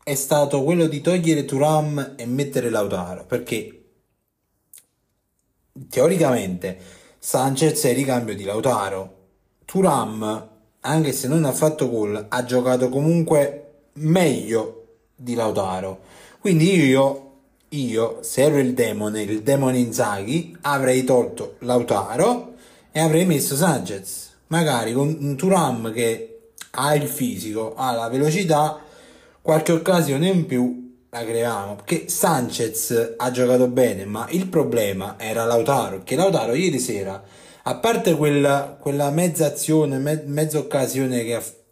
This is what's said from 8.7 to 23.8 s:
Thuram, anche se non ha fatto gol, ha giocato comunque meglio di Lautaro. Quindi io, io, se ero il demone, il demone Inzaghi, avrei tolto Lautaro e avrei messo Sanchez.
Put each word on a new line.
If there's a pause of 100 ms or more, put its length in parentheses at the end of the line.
Thuram, (300)
anche
se
non
ha
fatto
gol,
ha
giocato
comunque
meglio (140)
di
Lautaro. (400)
Quindi (120)
io, (360)
io,
se
ero
il
demone,
il
demone
Inzaghi,
avrei
tolto
Lautaro (400)
e
avrei
messo
Sanchez. (120)